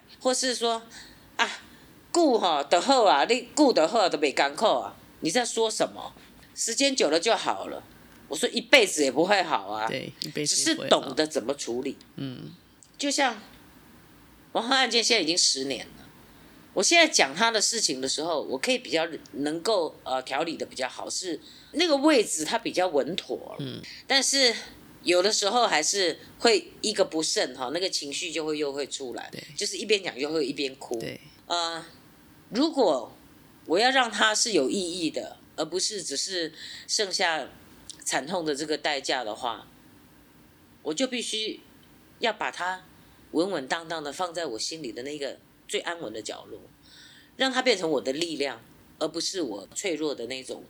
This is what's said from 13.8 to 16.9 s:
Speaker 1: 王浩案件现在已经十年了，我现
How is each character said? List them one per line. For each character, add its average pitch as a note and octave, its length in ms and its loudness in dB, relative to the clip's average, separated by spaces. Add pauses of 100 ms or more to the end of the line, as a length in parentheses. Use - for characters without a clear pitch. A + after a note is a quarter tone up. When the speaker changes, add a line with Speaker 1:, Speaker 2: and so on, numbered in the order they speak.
Speaker 1:
王 G#3 120 0
浩 B3+ 120 2
案 C4 140 4
件 A3+ 140 2
现 A#3 140 4
在 G3+ 40 2
已 D#3+ 40 0
经 E3 100 2
十 C3+ 280 2
年 B2+ 220 -4 (120)
了， - 80 -20 (680)
我 F#3+ 100 0
现 E4 160 6